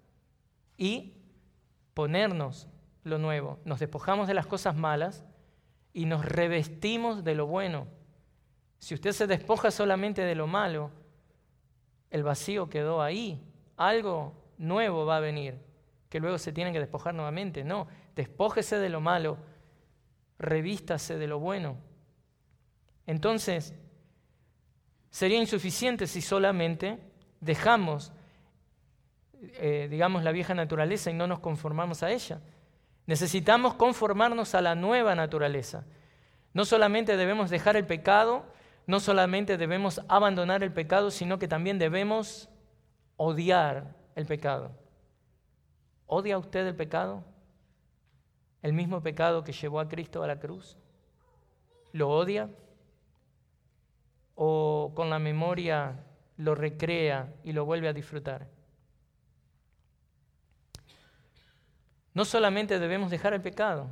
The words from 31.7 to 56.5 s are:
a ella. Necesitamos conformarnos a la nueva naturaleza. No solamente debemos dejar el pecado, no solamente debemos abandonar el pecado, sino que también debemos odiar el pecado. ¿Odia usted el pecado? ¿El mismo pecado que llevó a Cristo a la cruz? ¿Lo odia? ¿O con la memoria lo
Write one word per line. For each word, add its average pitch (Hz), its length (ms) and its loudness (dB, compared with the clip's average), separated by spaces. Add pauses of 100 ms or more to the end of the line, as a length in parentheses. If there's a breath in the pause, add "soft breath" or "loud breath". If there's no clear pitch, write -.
a 170 80 0
ella. 226 300 -4 (640 soft breath)
Necesitamos 185 680 4
conformarnos 226 800 4
a 185 60 4
la 175 140 4
nueva 208 400 2
naturaleza. 147 720 -2 (680 soft breath)
No 196 120 2
solamente 214 520 4
debemos 190 340 2
dejar 180 260 4
el 202 100 2
pecado, 208 580 4 (420 loud breath)
no 190 120 2
solamente 196 580 4
debemos 175 520 0
abandonar 190 540 4
el 190 100 -2
pecado, 185 380 2
sino 180 280 -4
que 180 100 -4
también 175 300 -2
debemos 202 680 -2 (680)
odiar 156 800 2 (220)
el 156 100 -4
pecado. 139 460 -4 (1300)
¿Odia 196 320 0
usted 185 280 -2
el 175 80 -4
pecado? 170 500 -4 (1400)
¿El 151 100 0
mismo 175 300 -2
pecado 160 420 0
que 143 80 -10
llevó 151 280 -6
a 156 80 -4
Cristo 165 340 -8
a 156 40 -2
la 147 120 -4
cruz? 165 380 -14 (1160)
¿Lo 151 160 0
odia? 190 400 0 (1900)
¿O 151 600 0
con 165 160 -2
la 156 80 0
memoria 156 840 -2 (320)
lo 156 180 0